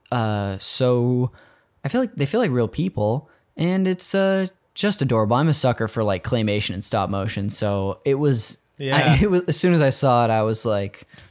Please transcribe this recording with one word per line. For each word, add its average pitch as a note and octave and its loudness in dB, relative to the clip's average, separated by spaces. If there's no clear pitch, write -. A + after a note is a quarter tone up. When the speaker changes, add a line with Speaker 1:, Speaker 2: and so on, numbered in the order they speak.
Speaker 1:
uh, G#2 -2
so, B2 0
I D3 -4
feel A#3+ 0
like B3+ -4
they C#3 -2
feel A3 -2
like G#3 0
real A#2+ 0
people, A#2 -4
and F#3 0
it's, F#3 -2
uh, F#3+ 0
just - -2
adorable. A#2 2
I'm D3+ 2
a D3+ 4
sucker A#2 0
for, A#2 -4
like, G2 -2
claymation G#2 0
and G2 -6
stop G2 -2
motion, G2 -4
so G2+ -2
it C#3 2
was, C3+ 0
Speaker 2:
Yeah. C#3 -2
Speaker 1:
I, D#3 4
<laughs> - 4
it G#3 2
was, F3+ 2
as D3+ -2
soon F3+ 4
as D#3 4
I C3+ 4
saw B2 2
it, A2+ 2
I A2 2
was A2 -2
like, G2+ -4